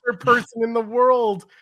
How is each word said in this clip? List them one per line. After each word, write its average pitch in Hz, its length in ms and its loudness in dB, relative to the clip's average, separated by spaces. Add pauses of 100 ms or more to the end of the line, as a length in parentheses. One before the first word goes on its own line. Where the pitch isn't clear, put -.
(200)
person 240 440 0
in 233 100 -4
the 233 80 -2
world 233 640 0 (160)